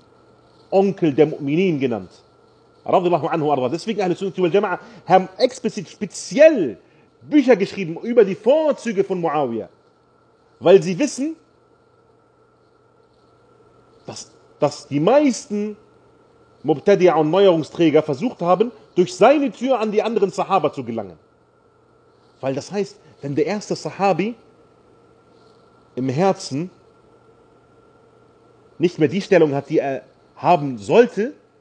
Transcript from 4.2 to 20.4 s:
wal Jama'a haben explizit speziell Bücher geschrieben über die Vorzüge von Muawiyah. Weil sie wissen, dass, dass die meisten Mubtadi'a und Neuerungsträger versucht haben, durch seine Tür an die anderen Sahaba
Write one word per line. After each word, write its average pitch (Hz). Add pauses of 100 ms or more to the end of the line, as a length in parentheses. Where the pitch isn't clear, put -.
wal 170
Jama'a 196 (280)
haben 185 (100)
explizit 214
speziell 208 (440)
Bücher 240
geschrieben 180
über 233
die 190
Vorzüge 247
von 190
Muawiyah. 135 (920)
Weil 170
sie 170
wissen, 285 (2750)
dass, - (280)
dass -
die 143
meisten 214 (880)
Mubtadi'a 165
und 151
Neuerungsträger 165
versucht 151
haben, 180 (220)
durch 175
seine 277
Tür 240
an 220
die 208
anderen 202
Sahaba 170